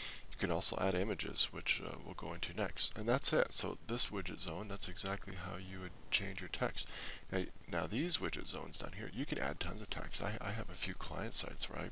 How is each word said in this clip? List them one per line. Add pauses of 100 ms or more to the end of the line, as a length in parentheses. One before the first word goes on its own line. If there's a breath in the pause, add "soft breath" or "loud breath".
(320 loud breath)
You
can
also
add
images,
which,
uh,
we'll
go
into
next.
And
that's
it.
So
this
widget
zone,
that's
exactly
how
you
would (180)
change
your
text. (440 loud breath)
Now, (280)
now
these
widget
zones
down
here,
you
can
add
tons
of
text.
I,
I
have
a
few
client
sites
where
I